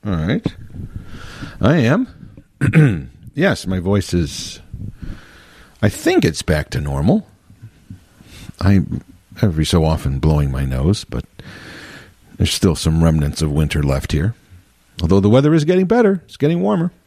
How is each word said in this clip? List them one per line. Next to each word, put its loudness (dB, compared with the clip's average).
All -4
right. -2
I 2
am. 2
<clears throat> 2
Yes, 0
my -2
voice 0
is, -4
I 2
think 0
it's 0
back 0
to -4
normal. 0
I 4
every 2
so 2
often 0
blowing 2
my -2
nose, 0
but -8
there's 0
still 2
some 2
remnants 2
of 0
winter 0
left -2
here. 0
Although 2
the 2
weather 4
is 2
getting 2
better. 2
It's -20
getting 0
warmer. 0